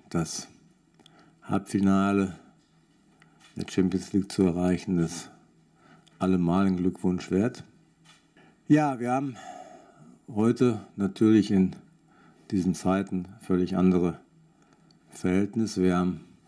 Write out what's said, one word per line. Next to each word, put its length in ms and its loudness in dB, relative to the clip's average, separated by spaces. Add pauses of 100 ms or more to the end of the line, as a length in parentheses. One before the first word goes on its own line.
(100)
das 380 -6 (960)
Halbfinale 920 0 (1200)
der 140 -8
Champions 420 -2
League 200 -2
zu 120 2
erreichen, 540 0
ist 320 -4 (880)
allemal 480 0
ein 100 0
Glückwunsch 540 -2
wert. 340 -2 (1000)
Ja, 320 2
wir 140 -4
haben 240 -4 (960)
heute 480 2 (160)
natürlich 540 4
in 260 4 (720)
diesen 240 0
Zeiten 520 -2 (140)
völlig 360 -2
andere 420 2 (920)
Verhältnisse. 720 -2
Wir 160 4
haben 220 0 (280)